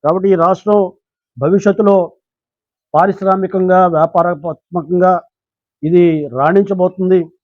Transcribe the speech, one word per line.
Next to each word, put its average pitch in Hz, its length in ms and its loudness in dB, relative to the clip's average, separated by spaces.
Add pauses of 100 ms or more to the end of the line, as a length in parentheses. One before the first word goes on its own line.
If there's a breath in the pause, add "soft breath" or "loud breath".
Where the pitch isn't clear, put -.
కాబట్టి 185 240 0
ఈ 190 60 4
రాష్ట్రం 185 580 0 (460)
భవిష్యత్తులో 196 720 0 (840)
పారిశ్రామికంగా, 185 920 0
వ్యాపారాత్మకంగా 170 1400 -2 (600)
ఇది 160 460 2
రాణించబోతుంది. 180 1000 0 (140)